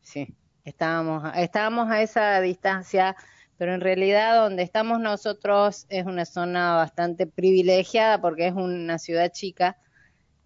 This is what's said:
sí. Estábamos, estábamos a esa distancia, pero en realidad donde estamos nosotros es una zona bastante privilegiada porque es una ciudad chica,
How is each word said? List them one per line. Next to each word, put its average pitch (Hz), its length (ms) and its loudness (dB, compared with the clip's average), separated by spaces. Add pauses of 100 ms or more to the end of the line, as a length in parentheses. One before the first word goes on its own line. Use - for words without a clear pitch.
sí. - 340 -12 (300)
Estábamos, 160 580 -4 (140)
estábamos 220 540 -2
a 214 100 2
esa 208 400 0
distancia, 185 760 -2 (420)
pero 180 160 -4
en 180 80 -4
realidad 196 640 2
donde 190 200 0
estamos 220 360 -2
nosotros 202 880 0
es 190 180 -6
una 175 200 -4
zona 175 500 -2
bastante 170 520 0
privilegiada 190 920 2
porque 170 280 0
es 180 60 -2
una 175 440 -4
ciudad 170 340 -2
chica, 185 460 -4 (680)